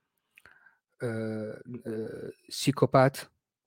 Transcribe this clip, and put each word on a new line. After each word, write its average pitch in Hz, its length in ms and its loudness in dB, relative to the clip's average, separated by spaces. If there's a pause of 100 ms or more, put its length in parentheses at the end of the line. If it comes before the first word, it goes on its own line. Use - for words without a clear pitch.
(1040)
آه، 110 580 -4 (260)
آه، 110 440 -8 (180)
سيكوبات. 135 680 4 (500)